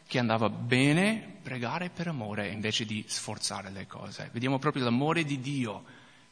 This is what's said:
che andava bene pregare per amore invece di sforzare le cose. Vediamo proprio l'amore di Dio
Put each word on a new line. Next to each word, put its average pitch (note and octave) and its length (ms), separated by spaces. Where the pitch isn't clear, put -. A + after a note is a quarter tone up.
che C3+ 120
andava A2+ 300
bene C#3 920
pregare C3 480
per F3 180
amore G#2 420
invece G#2 360
di G#2+ 220
sforzare G2+ 600
le F#2+ 180
cose. G2 440
Vediamo C3 280
proprio C#3+ 240
l'amore C#3+ 400
di C#3+ 160
Dio B2 440